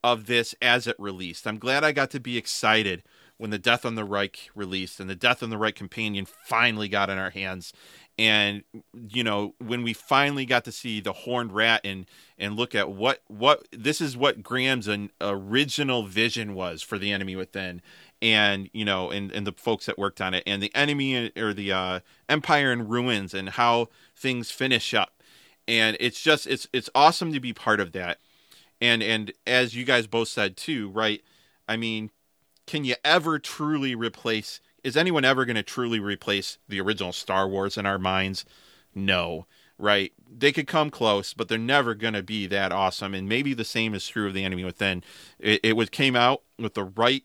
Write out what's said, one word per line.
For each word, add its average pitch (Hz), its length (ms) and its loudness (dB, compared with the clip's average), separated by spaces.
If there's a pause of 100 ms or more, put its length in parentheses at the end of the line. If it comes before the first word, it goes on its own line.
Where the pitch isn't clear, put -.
of 117 220 2
this 117 360 0
as 123 240 4
it 113 140 -4
released. 92 480 -8
I'm 107 100 -4
glad 131 280 0
I 151 80 4
got 139 180 0
to 139 80 -6
be 123 180 -6
excited 107 680 0 (340)
when 110 140 -8
the 107 60 -4
Death 117 280 2
on 113 100 -2
the 110 80 -4
Reich 101 500 -4
released 95 460 -8
and 95 100 -10
the 95 60 -6
Death 120 260 0
on 117 80 -6
the 110 80 -6
Reich 107 180 0
companion 101 500 -6
finally 110 640 0
got 101 200 2
in 95 80 -2
our 95 120 -4
hands. 95 420 -8 (480)
And, 104 440 4 (460)
you 117 140 -4
know, 104 340 -2
when 120 240 -6
we 117 120 -2
finally 139 520 2
got 123 200 2
to 117 60 -10
see 110 280 -6
the 98 140 -4
Horned 123 400 -4
Rat 110 300 2
and, 95 220 -8 (320)
and 104 180 -6
look 120 200 -4
at 101 160 0
what, 107 360 -2
what, 117 440 2
this 135 300 -4
is 139 140 -4
what 123 280 0
Graham's 127 440 -2
an 101 220 -4 (100)
original 120 840 0
vision 107 500 -2
was 90 300 -6
for 104 160 -6
The 101 120 -2
Enemy 95 260 -4
Within. 92 440 -10 (400)
And, 104 520 4
you 107 120 -4
know, 92 240 0
and, 101 220 -6
and 101 160 -4
the 95 60 -6
folks - 340 -2
that - 100 -6
worked 98 240 -4
on 92 120 -2
it 92 120 -2
and 98 160 -2
the 104 140 -4
enemy, 135 600 0
or 107 180 -2
the, 98 180 -4
uh, 92 280 -2 (300)
Empire 147 420 4
in 120 160 -2
Ruins 113 460 0
and 95 160 -4
how 120 400 2 (260)
things 123 360 -4
finish 131 420 0
up. - 300 0 (440)
And 110 320 4
it's 120 220 -2
just, 156 240 4
it's, - 260 -4
it's 123 220 -4
awesome 156 400 6
to 139 60 -2
be 127 120 -6
part 107 280 2
of 87 140 -2
that. 90 260 -6 (600)
And, 117 220 4
and 110 300 -2 (160)
as 123 280 2
you 123 100 -6
guys 120 220 4
both 113 200 0
said 98 280 -2
too, 113 340 -6
right? 107 340 0 (440)
I 113 100 -2
mean, 110 340 -6 (540)
can 151 200 -6
you 123 180 0
ever 156 360 4
truly 143 560 -2
replace, 113 640 -4 (240)
is 131 140 0
anyone 165 260 4
ever 131 220 4
gonna 120 180 -2
truly 117 360 -2
replace 101 580 -4 (100)
the 98 140 -4
original 95 320 -2
Star 95 340 0
Wars 98 300 -2
in 101 80 -4
our 98 140 0
minds? 95 440 0 (500)
No, 90 520 0 (320)
right? 101 340 2 (180)
They 135 220 2
could 147 160 -2
come 151 220 0
close, 104 440 0
but 110 140 -4
they're 110 100 0
never 120 360 2
gonna 107 300 -2
be 101 240 -4
that 95 260 0
awesome. 95 400 0
And 95 160 -4
maybe 135 240 0
the 113 100 -4
same 113 300 -2
is 95 140 -6
true 104 200 -4
of 95 60 -4
The 95 100 -2
Enemy 92 220 -4
Within. 92 380 -2 (360)
It, 107 240 4
it 110 100 6
was, 110 160 2
came 135 260 2
out 123 260 6 (160)
with 113 160 -4
the 101 120 -2
right 117 400 2